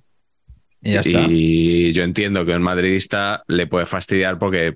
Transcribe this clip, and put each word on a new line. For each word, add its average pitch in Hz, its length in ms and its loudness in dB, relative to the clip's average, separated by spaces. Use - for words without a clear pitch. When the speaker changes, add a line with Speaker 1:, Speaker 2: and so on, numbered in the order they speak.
Speaker 1:
Y 107 100 -2
ya 101 80 2
está. 85 280 2
Speaker 2:
Y 82 640 2
yo 87 120 0
entiendo 98 420 -2
que 85 80 0
a - 20 0
un 87 60 0
madridista 92 840 -2
le 87 180 0
puede 87 200 -2
fastidiar 92 520 -2
porque 87 380 -2